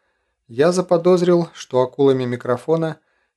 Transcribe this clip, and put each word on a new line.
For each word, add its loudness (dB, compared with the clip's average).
я 0
заподозрил, 0
что -4
акулами 0
микрофона -4